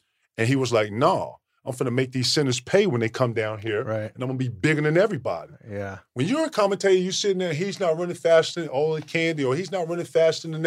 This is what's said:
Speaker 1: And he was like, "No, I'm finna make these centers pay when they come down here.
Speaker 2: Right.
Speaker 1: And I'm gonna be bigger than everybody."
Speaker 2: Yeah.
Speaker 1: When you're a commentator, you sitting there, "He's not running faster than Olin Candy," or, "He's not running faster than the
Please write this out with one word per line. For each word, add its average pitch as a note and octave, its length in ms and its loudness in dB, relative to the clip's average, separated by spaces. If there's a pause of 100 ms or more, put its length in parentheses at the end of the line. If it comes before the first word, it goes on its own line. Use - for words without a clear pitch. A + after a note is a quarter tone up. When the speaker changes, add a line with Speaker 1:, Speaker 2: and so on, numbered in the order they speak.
(380)
Speaker 1:
And A2+ 100 0
he C3+ 80 2
was C3 160 0
like, G#2+ 200 2
"No, A2+ 480 0 (260)
I'm C3 80 -6
finna B2+ 180 -4
make B2+ 200 -2
these B2+ 200 -2
centers C3+ 280 0
pay G3+ 260 2
when B2 160 0
they A2+ 80 0
come A#2 240 -2
down A2 260 -4
here. A2 240 -2
Speaker 2:
Right. G#2+ 300 -4
Speaker 1:
And A#2+ 100 -14
I'm B2+ 60 -4
gonna C3 80 -4
be B2+ 120 -4
bigger D3+ 320 0
than D3+ 160 2
everybody." D3+ 560 -2 (160)
Speaker 2:
Yeah. G2+ 300 -8 (140)
Speaker 1:
When B2+ 140 -2
you're D4+ 180 0
a D4+ 40 -4
commentator, G3 480 2
you F#3 140 0
sitting F#3 280 0
there, F3+ 140 -2
"He's F#3 260 -4
not E3 180 2
running F3 180 -4
faster E3 460 4
than D#3 80 -6
Olin D3+ 340 0
Candy," E3 400 0
or, C3 120 2
"He's E3+ 160 -4
not F3 180 -2
running B2+ 160 -4
faster D#3+ 380 4
than E3 80 -8
the D#3 160 -4